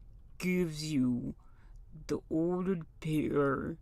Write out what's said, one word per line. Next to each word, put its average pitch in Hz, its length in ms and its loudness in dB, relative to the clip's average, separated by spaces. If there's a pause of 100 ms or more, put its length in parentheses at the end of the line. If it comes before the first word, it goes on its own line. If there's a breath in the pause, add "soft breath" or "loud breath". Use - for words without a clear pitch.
(380)
gives 165 540 0
you 127 440 2 (720 soft breath)
the - 120 0 (100)
ordered 180 560 0 (140)
pair 147 840 2